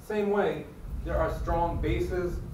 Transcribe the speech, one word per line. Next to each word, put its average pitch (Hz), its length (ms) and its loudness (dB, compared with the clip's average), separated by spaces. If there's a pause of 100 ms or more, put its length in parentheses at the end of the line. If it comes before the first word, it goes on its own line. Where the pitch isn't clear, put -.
Same 202 260 0
way, 185 340 2 (400)
there 165 120 0
are 160 220 2
strong 170 420 2
bases 175 560 0 (160)